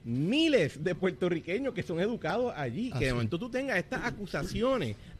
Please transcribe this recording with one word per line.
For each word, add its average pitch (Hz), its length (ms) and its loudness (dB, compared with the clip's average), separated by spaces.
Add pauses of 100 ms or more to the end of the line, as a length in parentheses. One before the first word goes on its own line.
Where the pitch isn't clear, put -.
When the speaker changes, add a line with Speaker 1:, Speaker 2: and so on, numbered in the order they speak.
Speaker 1:
miles 165 800 2
de 180 100 0
puertorriqueños 180 800 0
que 190 100 -4
son 165 180 -2
educados 220 540 0
allí, 147 360 -2
Speaker 2:
Así 139 80 -4
Speaker 1:
que 127 80 2
de - 0 -
Speaker 2:
es. 127 80 2
Speaker 1:
momento 120 240 0
tú 240 100 -6
tengas 254 300 0
estas 185 260 -2
acusaciones 208 880 0 (260)